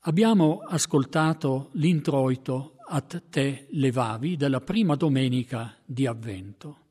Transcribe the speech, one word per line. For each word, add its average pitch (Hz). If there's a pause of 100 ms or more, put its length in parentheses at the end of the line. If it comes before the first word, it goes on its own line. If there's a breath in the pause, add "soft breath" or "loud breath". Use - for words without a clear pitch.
Abbiamo 170
ascoltato 147
l'introito 139 (100)
At 170
te 139
levavi 131
della 135
prima 190
domenica 127
di 135
Avvento. 113 (120)